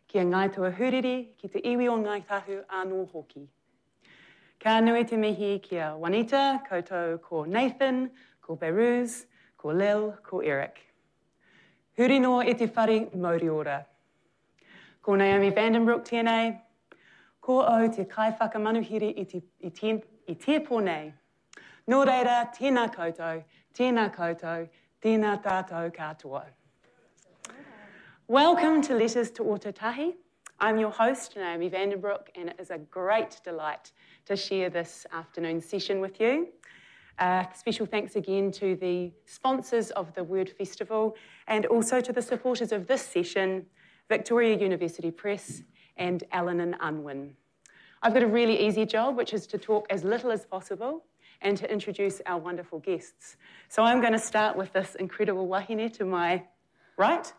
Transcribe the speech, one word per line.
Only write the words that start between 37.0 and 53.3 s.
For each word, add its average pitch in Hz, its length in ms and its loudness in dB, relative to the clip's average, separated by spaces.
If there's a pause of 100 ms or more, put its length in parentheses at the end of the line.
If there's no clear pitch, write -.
Uh, 185 280 2 (100)
special 220 320 -4
thanks - 280 -4
again 196 360 0
to 190 240 -2
the 180 360 -2 (140)
sponsors 247 640 -2
of 175 240 -8
the 185 100 -6
Word 185 280 -2
Festival 214 640 -4 (320)
and 214 180 0
also 233 360 2
to 247 120 -6
the 240 80 0
supporters 240 500 -2
of 196 140 -2
this 262 160 0
session, 190 640 -2 (440)
Victoria 233 480 2
University 175 520 -2
Press 202 520 -8 (340)
and 180 380 -4
Allen 175 260 -2
and 175 220 -2
Unwin. 147 520 -8 (680)
I've 226 100 4
got 247 100 6
a 233 40 4
really 226 320 4
easy 214 260 2
job, 233 300 0
which 233 180 -2
is 208 140 -6
to 202 100 -6
talk 208 320 0
as 190 140 -2
little 226 280 0
as 214 140 -4
possible 214 600 -8 (360)
and 196 160 0
to - 140 -6
introduce 196 540 -2
our 175 120 -2
wonderful 170 420 -8
guests. - 580 -8 (320)